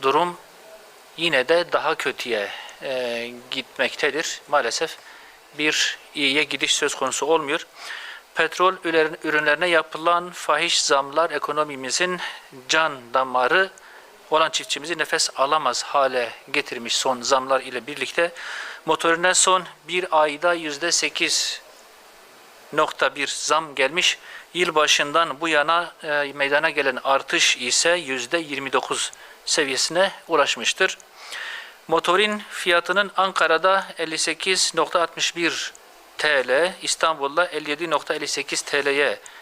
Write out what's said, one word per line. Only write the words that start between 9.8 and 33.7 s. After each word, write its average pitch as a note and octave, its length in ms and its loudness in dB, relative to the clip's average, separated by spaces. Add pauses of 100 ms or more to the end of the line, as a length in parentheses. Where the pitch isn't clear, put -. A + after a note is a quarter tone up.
fahiş E3 500 0
zamlar C#3+ 500 2
ekonomimizin D3 880 -2 (500)
can C#3 440 0
damarı C3 560 2 (600)
olan D#3 180 4
çiftçimizi D3+ 480 -6
nefes D#3 380 0
alamaz C3+ 480 0
hale B2+ 480 0 (200)
getirmiş B2+ 440 -4
son B2+ 260 0
zamlar C3 400 2
ile B2+ 260 -8
birlikte. D3 440 -2 (540)
Motorine E3 480 2
son F#3 320 4 (220)
bir F3 340 0
ayda D3+ 320 2
yüzde D#3+ 380 -4
sekiz - 720 -2 (1120)
nokta D3 420 0
bir C#3 120 -4
zam D3+ 480 -2
gelmiş. C3+ 420 0 (360)
Yılbaşından D#3 880 2
bu E3 60 -2
yana, D#3+ 460 2 (100)
e, D3 300 -2
meydana C#3+ 360 2
gelen C3+ 340 0
artış C3+ 540 2
ise B2 320 0
yüzde C3+ 480 -2
yirmi C#3 360 -6
dokuz C3 380 -2 (340)
seviyesine E3 680 0 (160)
ulaşmıştır. D3 720 2 (880)
Motorin F#3+ 640 2
fiyatının F3+ 680 0
Ankara'da F#3 720 2 (100)